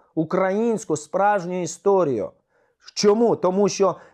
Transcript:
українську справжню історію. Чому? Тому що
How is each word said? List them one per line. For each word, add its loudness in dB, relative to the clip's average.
українську -2
справжню -2
історію. 0
Чому? 4
Тому 0
що 0